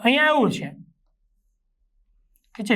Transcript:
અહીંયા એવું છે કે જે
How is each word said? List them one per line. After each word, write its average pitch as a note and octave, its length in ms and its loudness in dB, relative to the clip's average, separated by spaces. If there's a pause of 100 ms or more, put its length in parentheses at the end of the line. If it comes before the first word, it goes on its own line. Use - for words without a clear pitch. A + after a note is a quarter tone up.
અહીંયા D4 300 2
એવું A#3+ 220 2
છે F#3+ 120 -10 (1900)
કે G#3 140 -10
જે A#3+ 80 2